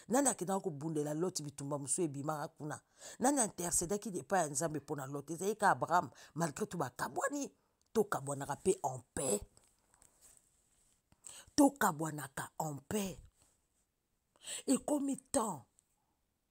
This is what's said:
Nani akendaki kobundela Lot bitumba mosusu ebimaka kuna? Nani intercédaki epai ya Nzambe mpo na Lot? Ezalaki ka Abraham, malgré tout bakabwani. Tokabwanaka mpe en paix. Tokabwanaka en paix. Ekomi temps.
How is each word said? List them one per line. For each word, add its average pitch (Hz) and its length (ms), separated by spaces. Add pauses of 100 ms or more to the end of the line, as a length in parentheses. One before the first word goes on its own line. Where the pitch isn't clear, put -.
Nani 262 220
akendaki 190 340
kobundela 151 500
Lot 170 280
bitumba 143 360
mosusu 143 260
ebimaka 147 440 (100)
kuna? 147 220 (400)
Nani 269 220
intercédaki 180 760
epai 190 220
ya 160 80
Nzambe 151 320
mpo 151 160
na 139 100
Lot? 143 240
Ezalaki 185 280
ka 190 140
Abraham, 147 380 (260)
malgré 165 300
tout - 120
bakabwani. 269 760 (420)
Tokabwanaka 139 600
mpe - 280
en 127 180 (120)
paix. 170 280 (2250)
Tokabwanaka 160 1000
en 151 200 (100)
paix. 196 300 (1500)
Ekomi 277 520
temps. - 480 (840)